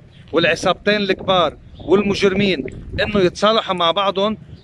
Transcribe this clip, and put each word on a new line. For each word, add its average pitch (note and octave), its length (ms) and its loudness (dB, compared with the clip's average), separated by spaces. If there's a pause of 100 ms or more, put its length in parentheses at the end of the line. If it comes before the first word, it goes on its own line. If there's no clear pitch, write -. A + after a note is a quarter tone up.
(320)
والعصابتين E3+ 640 0
الكبار F#3 640 0 (220)
والمجرمين F#3+ 840 0 (380)
انه G#3 160 0
يتصالحوا F#3+ 560 2
مع E3+ 160 2
بعضهم. G3 460 -2 (260)